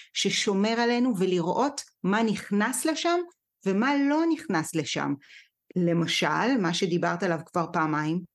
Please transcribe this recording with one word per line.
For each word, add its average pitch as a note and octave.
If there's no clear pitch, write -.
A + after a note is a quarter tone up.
ששומר G3+
עלינו, A#3+
ולראות F3+
מה G3+
נכנס A3
לשם E4+
ומה A3+
לא C#4+
נכנס E3
לשם. C#3+
למשל, E3+
מה E3+
שדיברת E3+
עליו E3+
כבר E3+
פעמיים, D#3